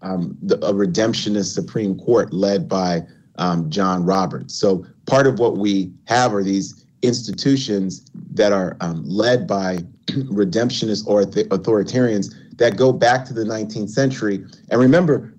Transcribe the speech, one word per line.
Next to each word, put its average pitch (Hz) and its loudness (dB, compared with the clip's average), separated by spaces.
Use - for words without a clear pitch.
um, 95 -6
the, 98 0
a 104 2
redemptionist 104 0
Supreme 98 -4
Court 117 2
led 98 0
by, 90 0
um, 85 -2
John 92 0
Roberts. 90 -2
So 95 0
part 135 4
of 117 2
what 104 2
we 98 0
have 120 2
are 98 0
these 98 -4
institutions 104 0
that 104 4
are, 92 -2
um, 82 -4
led 104 0
by 92 -2
<clears throat> - -16
redemptionist 110 -2
or 104 2
auth-, 95 -2
authoritarians 104 0
that 110 2
go 131 4
back 120 2
to - -10
the 110 -4
nineteenth 107 -6
century. 113 -2
And 113 2
remember, 143 4